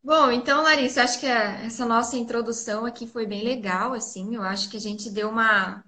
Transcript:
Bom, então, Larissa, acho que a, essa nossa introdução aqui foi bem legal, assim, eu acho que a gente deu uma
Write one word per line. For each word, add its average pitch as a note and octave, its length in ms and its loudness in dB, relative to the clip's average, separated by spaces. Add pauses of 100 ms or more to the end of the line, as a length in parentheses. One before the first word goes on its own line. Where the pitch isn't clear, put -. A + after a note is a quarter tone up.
Bom, C#4+ 280 4
então, C#4 320 2
Larissa, C#4+ 400 4
acho - 160 2
que C#4+ 80 -4
a, G#3 380 0
essa A#3 220 -6
nossa A#3 300 2
introdução A#3 720 -2
aqui A#3+ 200 -8
foi A3+ 200 -6
bem G3+ 180 -4
legal, A3 480 -2
assim, G#3+ 440 -6
eu G#3 60 -6
acho F#3+ 280 -2
que A3+ 60 -12
a G#3 40 -8
gente G#3 300 -8
deu G#3+ 200 -2
uma G#3 580 2